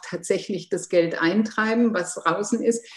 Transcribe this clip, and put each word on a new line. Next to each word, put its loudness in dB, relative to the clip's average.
tatsächlich -4
das -4
Geld 2
eintreiben, 2
was -4
draußen -2
ist, 0